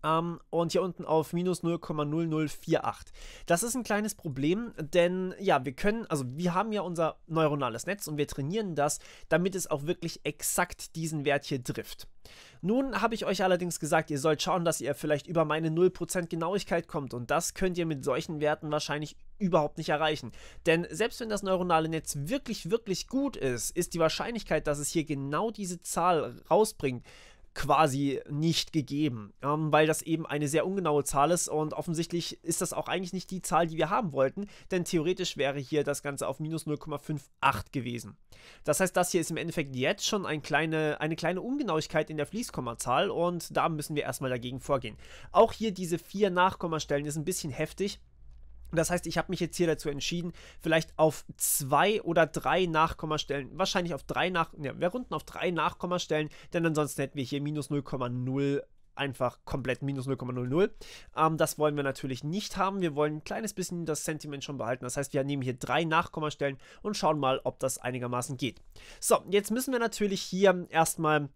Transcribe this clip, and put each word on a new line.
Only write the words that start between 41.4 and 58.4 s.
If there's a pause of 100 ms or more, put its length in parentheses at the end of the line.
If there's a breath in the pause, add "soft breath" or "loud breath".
Ungenauigkeit
in
der
Fließkommazahl
und
da
müssen
wir
erstmal
dagegen
vorgehen. (340 loud breath)
Auch
hier
diese
vier
Nachkommastellen
ist
ein
bisschen
heftig. (760)
Das
heißt,
ich
habe
mich
jetzt
hier
dazu
entschieden, (260 loud breath)
vielleicht
auf (120)
zwei
oder
drei
Nachkommastellen,
wahrscheinlich
auf
drei
Nach-,
ja,
wir
runden
auf
drei
Nachkommastellen, (240 loud breath)
denn
ansonsten
hätten
wir
hier
minus
null
Komma
null (320)